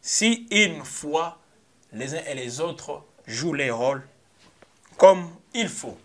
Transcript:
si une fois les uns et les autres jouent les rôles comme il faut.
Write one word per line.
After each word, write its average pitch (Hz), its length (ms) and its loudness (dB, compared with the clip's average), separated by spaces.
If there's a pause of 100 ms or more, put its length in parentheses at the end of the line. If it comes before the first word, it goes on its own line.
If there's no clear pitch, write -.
si - 500 0
une 180 340 2
fois 156 540 -4 (520)
les 135 240 -8
uns 160 120 -8
et 143 80 -6
les 127 260 -8
autres 165 400 -8 (240)
jouent 135 280 -4
les 139 180 -2
rôles 131 360 -2 (920)
comme 185 300 8 (260)
il 233 160 -2
faut. - 360 -12